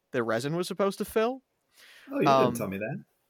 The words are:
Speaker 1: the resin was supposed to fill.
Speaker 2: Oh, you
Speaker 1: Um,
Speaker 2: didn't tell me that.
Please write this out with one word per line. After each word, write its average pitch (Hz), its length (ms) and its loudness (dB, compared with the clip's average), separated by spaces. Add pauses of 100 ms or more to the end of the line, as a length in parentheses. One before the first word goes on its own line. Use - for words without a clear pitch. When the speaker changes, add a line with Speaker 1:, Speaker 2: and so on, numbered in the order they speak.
(120)
Speaker 1:
the 127 100 2
resin 117 340 0
was 175 120 -4
supposed 196 300 -2
to 202 80 -4
fill. 240 360 0 (680)
Speaker 2:
Oh, 277 80 0
you 151 60 4
Speaker 1:
Um, 139 100 6
Speaker 2:
didn't 123 200 4
tell 104 120 -4
me 95 100 -4
that. 135 260 -6 (260)